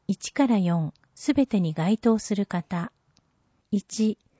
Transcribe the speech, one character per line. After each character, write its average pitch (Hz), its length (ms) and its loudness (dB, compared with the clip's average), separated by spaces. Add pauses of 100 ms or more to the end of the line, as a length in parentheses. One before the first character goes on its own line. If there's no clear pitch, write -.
一 - 240 -4
か 277 160 2
ら 226 100 2
四、 170 340 0 (280)
す - 140 0
べ 269 120 2
て 208 120 0
に 165 140 0
該 175 260 0
当 226 220 2
す - 120 -6
る 196 140 -2
方。 170 460 -6 (800)
一、 214 460 -2 (220)